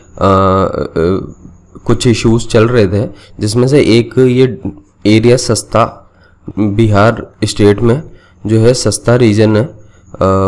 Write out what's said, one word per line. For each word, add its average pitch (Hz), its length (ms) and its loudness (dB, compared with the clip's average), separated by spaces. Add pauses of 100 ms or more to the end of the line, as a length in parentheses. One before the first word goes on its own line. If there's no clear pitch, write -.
(180)
अ, 95 1120 -2 (520)
कुछ 120 220 0
issues 117 400 0
चल 117 220 2
रहे 117 200 2
थे, 104 200 -4 (320)
जिसमें 117 280 -2
से 143 120 2
एक 117 380 0
ये 127 420 0 (460)
area 113 300 4
सस्ता - 760 -4 (460)
बिहार 104 720 0 (120)
state 104 360 0
में 120 220 0 (440)
जो 110 140 0
है 120 140 4
सस्ता - 420 -2
रीजन 107 400 2
है, 110 80 0
अ, - 640 -8 (220)